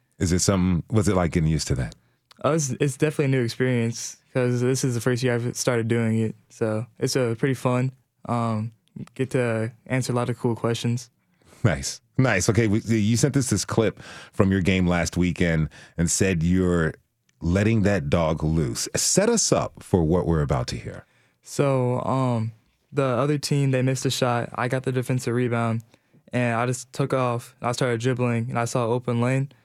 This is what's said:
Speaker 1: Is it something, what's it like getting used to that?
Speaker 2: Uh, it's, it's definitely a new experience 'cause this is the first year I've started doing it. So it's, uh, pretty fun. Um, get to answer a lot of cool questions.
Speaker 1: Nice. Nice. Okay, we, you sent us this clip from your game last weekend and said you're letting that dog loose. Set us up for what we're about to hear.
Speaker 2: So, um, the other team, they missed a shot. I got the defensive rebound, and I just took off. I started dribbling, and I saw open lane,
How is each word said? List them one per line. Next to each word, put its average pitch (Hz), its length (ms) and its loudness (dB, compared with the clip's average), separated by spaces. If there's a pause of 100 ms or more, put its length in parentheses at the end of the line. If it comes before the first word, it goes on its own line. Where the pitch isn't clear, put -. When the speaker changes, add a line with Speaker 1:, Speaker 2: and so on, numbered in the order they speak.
(200)
Speaker 1:
Is 87 120 2
it 90 80 2
something, 92 500 2
what's 110 180 2
it 98 80 2
like 87 160 2
getting 80 180 2
used 76 200 0
to 69 60 0
that? 64 200 -6 (500)
Speaker 2:
Uh, 135 60 2
it's, 151 180 -2 (100)
it's 147 180 -2
definitely 151 280 0
a 135 140 2
new - 20 2
experience 120 760 -2 (140)
'cause 123 300 0
this 127 220 0
is 131 100 0
the 120 80 -2
first 123 220 0
year 123 100 2
I've 120 240 -2
started 117 300 0
doing 113 320 2
it. 110 160 -2 (140)
So 110 360 -4 (140)
it's, 131 160 -2
uh, 123 200 0
pretty 135 200 0
fun. 127 360 -2 (380)
Um, 113 440 -2 (420)
get 131 160 -4
to 117 400 -2 (160)
answer 127 260 -2
a - 20 0
lot 120 140 -2
of 120 80 -4
cool 117 180 -2
questions. 120 540 -2 (540)
Speaker 1:
Nice. 73 360 -2 (180)
Nice. 117 300 2
Okay, 113 200 4
we, 104 120 2
you 110 380 2
sent 139 180 2
us 139 140 0
this 101 160 0
clip - 360 0 (300)
from 95 180 2
your 98 120 4
game 92 260 2
last 85 300 0
weekend 85 500 2 (300)
and 85 120 0
said 95 340 2
you're 87 500 2 (480)
letting 104 400 2
that 92 280 0
dog 82 320 0
loose. 78 540 -2
Set - 320 2
us 233 240 0
up - 320 -2
for 92 180 2
what 82 240 2
we're 80 160 2
about 73 260 -2
to - 100 -8
hear. - 280 -12 (360)
Speaker 2:
So, 127 640 0
um, 120 500 -2 (400)
the 139 100 0
other 135 340 0
team, 139 340 0
they 127 100 2
missed 131 240 -2
a 135 40 2
shot. 120 460 0
I 123 140 -2
got 131 140 -2
the 131 100 -2
defensive 127 420 -2
rebound, 117 460 0 (500)
and 120 240 0
I 117 120 0
just - 260 -6
took 135 200 -2
off. 123 480 -2
I 120 120 -2
started 120 260 0
dribbling, 120 500 0
and 127 80 -4
I 117 60 0
saw 120 220 -2
open 120 340 0
lane, 131 320 0 (140)